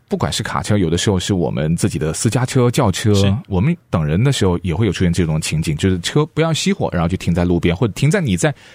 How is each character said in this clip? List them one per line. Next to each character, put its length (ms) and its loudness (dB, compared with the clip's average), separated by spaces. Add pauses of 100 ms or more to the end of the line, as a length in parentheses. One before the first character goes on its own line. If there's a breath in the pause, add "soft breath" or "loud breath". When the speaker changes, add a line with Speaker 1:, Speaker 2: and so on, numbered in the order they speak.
Speaker 1:
不 80 -4
管 160 -2
是 100 -4
卡 200 -4
车， 160 0
有 100 2
的 80 0
时 140 0
候 100 2
是 140 -2
我 160 0
们 260 0
自 140 0
己 80 -6
的 160 -2
私 160 -2
家 160 -2
车、 240 2
轿 200 2
车， 240 0
Speaker 2:
是。 220 4 (120)
Speaker 1:
我 120 0
们 160 2 (140)
等 140 0
人 200 0
的 80 2
时 140 0
候 160 2
也 120 -2
会 120 0
有 60 0
出 120 -2
现 80 2
这 140 0
种 120 -2
情 220 -4
景， 160 -2
就 140 0
是 100 -2
车 260 0
不 140 -6
要 120 0
熄 200 -2
火， 200 -2
然 100 0
后 60 2
就 100 -2
停 160 -2
在 100 0
路 160 2
边， 160 0
或 100 0
者 60 -2
停 180 0
在 100 2
你 160 0
在 160 0 (220 loud breath)